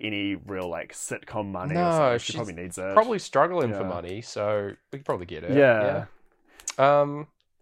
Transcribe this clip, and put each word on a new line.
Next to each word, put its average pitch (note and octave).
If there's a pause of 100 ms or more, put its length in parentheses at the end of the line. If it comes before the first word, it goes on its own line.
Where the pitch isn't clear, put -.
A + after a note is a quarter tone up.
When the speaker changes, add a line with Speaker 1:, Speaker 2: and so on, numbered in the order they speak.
Speaker 1:
any G2+
real, F#2
like, E2
sitcom -
money B2
or F3
Speaker 2:
No, F3
Speaker 1:
something. C#3
She -
Speaker 2:
she's -
Speaker 1:
probably A2
needs F2
it. F#2+
Speaker 2:
probably A3
struggling D3+
for G2
Speaker 1:
Yeah. F#2+
Speaker 2:
money, F2+
so G#2 (180)
we C#3
could C#3+
probably F#2
get E2
her. B2
Speaker 1:
Yeah. G#2+ (720)
Speaker 2:
Yeah. C#3+
Um, D3 (340)